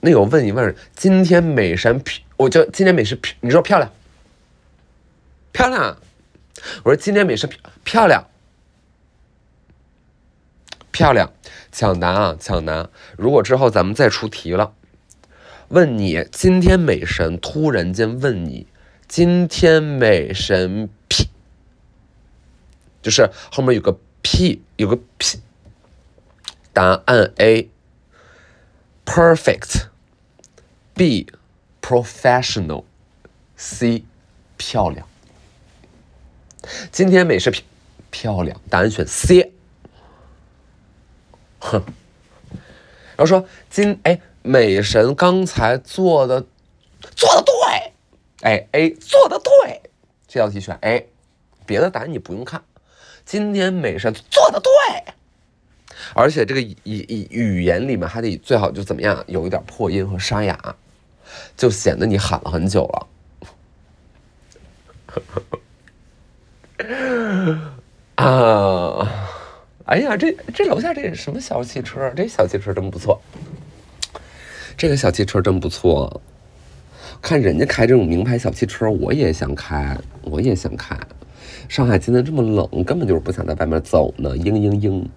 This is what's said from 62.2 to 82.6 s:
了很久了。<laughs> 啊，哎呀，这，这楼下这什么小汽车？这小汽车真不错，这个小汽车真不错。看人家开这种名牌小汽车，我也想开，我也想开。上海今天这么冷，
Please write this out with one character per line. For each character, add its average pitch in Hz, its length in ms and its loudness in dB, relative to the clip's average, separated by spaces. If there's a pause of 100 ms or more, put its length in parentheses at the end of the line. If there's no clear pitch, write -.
了 - 60 -8
很 85 180 -2
久 92 160 0
了。 - 220 -10 (3750)
<laughs> 214 920 -4 (420)
啊， 101 1120 2 (580)
哎 160 120 2
呀， 247 180 -2
这， 320 200 0 (180)
这 403 120 0
楼 - 120 0
下 330 160 -4
这 - 180 -8
什 - 200 -12
么 247 80 -10
小 123 240 -6
汽 - 180 -10
车？ 135 320 -8
这 185 140 -4
小 - 180 0
汽 - 120 -6
车 101 140 -6
真 95 180 -6
不 - 80 -12
错， - 220 -2 (1600)
这 170 120 -2
个 143 80 0
小 123 140 0
汽 98 140 -2
车 95 160 -2
真 92 180 0
不 82 100 -6
错。 76 540 -2 (960)
看 156 200 0
人 87 180 2
家 - 80 2
开 - 200 0
这 123 80 6
种 107 120 4
名 85 160 0
牌 120 160 0
小 98 120 -4
汽 - 140 -4
车， 110 240 -4
我 - 240 -2
也 120 200 0
想 69 220 -4
开， 69 440 -6 (240)
我 76 180 -6
也 98 140 2
想 87 220 -8
开。 - 200 -12 (720)
上 131 180 -2
海 104 120 2
今 117 160 -2
天 123 100 4
这 147 60 -6
么 147 120 0
冷， 104 420 0